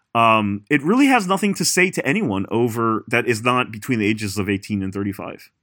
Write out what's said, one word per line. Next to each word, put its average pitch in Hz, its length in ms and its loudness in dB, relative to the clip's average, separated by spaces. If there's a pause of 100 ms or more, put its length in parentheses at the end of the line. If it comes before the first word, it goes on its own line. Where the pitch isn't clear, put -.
(160)
Um, 110 560 4
it 147 100 2
really 226 240 2
has 247 220 2
nothing 196 280 0
to 175 100 -2
say 180 260 0
to - 140 -4
anyone 127 440 -2
over, 113 580 0
that 117 200 -2
is 113 160 -2
not 123 280 0
between 113 280 -2
the 104 80 2
ages 107 320 -2
of 95 100 -2
eighteen 101 320 -2
and 95 100 -6
thirty-five. 98 600 -8 (100)